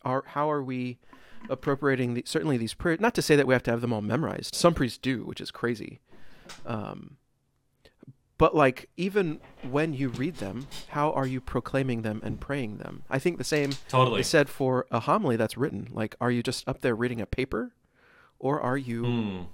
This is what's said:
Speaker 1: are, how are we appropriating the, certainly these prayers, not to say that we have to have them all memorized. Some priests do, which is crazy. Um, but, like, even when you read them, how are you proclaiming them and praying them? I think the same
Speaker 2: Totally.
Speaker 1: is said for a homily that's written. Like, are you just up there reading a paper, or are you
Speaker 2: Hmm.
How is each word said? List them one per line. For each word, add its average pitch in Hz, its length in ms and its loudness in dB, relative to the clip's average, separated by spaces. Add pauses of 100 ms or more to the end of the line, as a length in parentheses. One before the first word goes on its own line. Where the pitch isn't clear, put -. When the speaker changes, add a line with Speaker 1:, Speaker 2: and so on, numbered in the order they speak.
Speaker 1:
are, 131 220 -2
how 151 240 -2
are 147 120 0
we 127 360 -6 (500)
appropriating 131 680 2
the, 120 120 -2
certainly 160 320 2
these 113 160 -2
prayers, 165 260 0
not 233 140 2
to 170 80 2
say 156 120 6
that 143 120 6
we 127 80 6
have 123 80 4
to - 80 0
have 117 100 2
them 120 140 0
all 104 80 -2
memorized. 107 520 -2
Some 170 200 6
priests 131 240 0
do, 127 260 -2
which - 160 -10
is - 100 -8
crazy. - 500 -4 (680)
Um, 107 500 -8 (1200)
but, 160 180 6
like, 135 400 4
even 185 440 0 (300)
when 151 240 0
you 131 140 -2
read 135 280 -4
them, 107 300 -8 (220)
how 147 240 0
are 135 140 0
you 131 140 -4
proclaiming 127 600 -2
them 107 220 -2
and 110 160 -4
praying 117 380 -4
them? - 320 -10
I 135 80 0
think 175 200 0
the 127 60 -6
same 147 260 2 (180)
Speaker 2:
Totally. 123 320 4
Speaker 1:
is 127 80 0
said 143 200 6
for 127 420 0
a 117 100 2
homily 147 360 2
that's 110 200 0
written. 113 360 -4
Like, - 280 -6
are 120 100 2
you 120 120 2
just - 260 -4
up 131 120 -6
there 123 160 2
reading 120 240 -2
a 98 60 -4
paper, 214 460 -2 (680)
or 143 200 0
are 127 180 0
you 120 260 -4
Speaker 2:
Hmm. 110 360 0 (140)